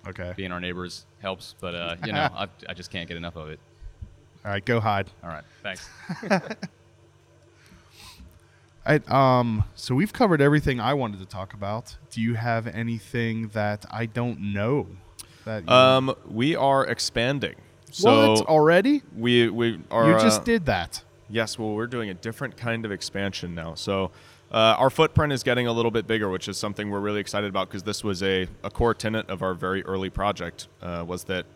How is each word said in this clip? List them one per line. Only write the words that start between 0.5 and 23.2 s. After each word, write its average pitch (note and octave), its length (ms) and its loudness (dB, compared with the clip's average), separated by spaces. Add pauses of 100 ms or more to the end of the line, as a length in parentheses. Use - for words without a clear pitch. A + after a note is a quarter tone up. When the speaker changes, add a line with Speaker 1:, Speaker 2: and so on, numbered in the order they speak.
Speaker 2:
our F2 80 -6
neighbors F2+ 460 -8 (140)
helps, F#2+ 400 -10
but, F2 140 -8
uh, E2+ 220 -6 (100)
you - 60 -6
Speaker 1:
<laughs> - 20 -6
Speaker 2:
know, D3 200 0
I, G2 140 -6 (200)
I F2+ 60 -10
just F2+ 160 -14
can't F2 160 -8
get E2+ 100 -10
enough E2+ 200 -10
of D#2 120 -12
it. D2+ 120 -14 (840)
Speaker 1:
All G#2 60 -6
right, G2+ 140 -4
go A#2 160 2
hide. G2+ 300 0 (120)
Speaker 2:
All F2 80 -12
right, D#2 140 -12 (180)
thanks. F#2+ 260 -10 (340)
Speaker 1:
<laughs> G3+ 340 -2 (2250)
I, D3+ 100 4 (120)
um, B2 560 4 (100)
so - 200 -6
we've F#3 180 2
covered F3+ 300 4
everything C#3+ 360 4
I A#2 160 2
wanted A2+ 260 -2
to F#2 60 -14
talk F#2+ 280 -12
about. G#2 420 -8 (140)
Do A#2 100 -8
you A#2 140 2
have A2+ 320 -2
anything A2+ 800 -4
that G#2 420 -4
I A2+ 160 -6
don't A#2 340 -4
know? G#2 460 -2 (600)
That A2 200 -8
you - 80 -4
Speaker 3:
Um, C3 400 6 (140)
we B2+ 260 0
are C3+ 320 2
expanding. A#2+ 680 -2 (340)
Speaker 1:
What? - 60 -20
Speaker 3:
So G#3+ 520 6
Speaker 1:
Already? E3+ 560 6 (140)
Speaker 3:
we, A#2 320 4
we A2 320 -2 (100)
are, A2+ 200 6
Speaker 1:
You A2 100 6
just - 220 6
Speaker 3:
uh, - 20 -12
Speaker 1:
did A3+ 220 2
that. F#2 360 -2 (280)
Speaker 3:
Yes, A2 280 -2
well, A2 160 -4
we're A2+ 120 -4
doing A#2 240 -6
a F#2 40 -8
different A2+ 440 -10
kind A2+ 260 -4
of G#2 80 -6
expansion F#2+ 640 -6